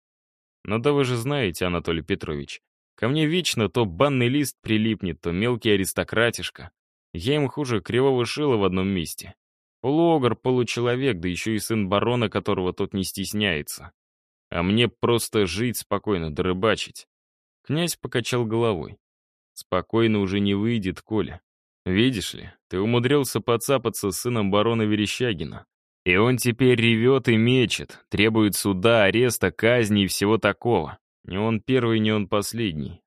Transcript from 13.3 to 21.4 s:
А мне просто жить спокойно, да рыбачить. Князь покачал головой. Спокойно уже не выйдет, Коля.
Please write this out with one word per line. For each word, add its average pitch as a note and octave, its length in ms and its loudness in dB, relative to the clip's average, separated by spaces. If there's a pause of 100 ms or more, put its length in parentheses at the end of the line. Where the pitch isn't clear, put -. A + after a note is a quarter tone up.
А F2 120 -2
мне G#2+ 260 4
просто A2+ 580 0
жить G#2+ 320 -4
спокойно, F2+ 560 -4
да F2 80 -2
рыбачить. F#2 640 -2 (560)
Князь D#3+ 340 -4
покачал B2 480 -4
головой. A2 540 -2 (540)
Спокойно G#2+ 680 0
уже G2 200 0
не G2+ 140 2
выйдет, G2+ 460 -2
Коля. G2+ 400 -6 (440)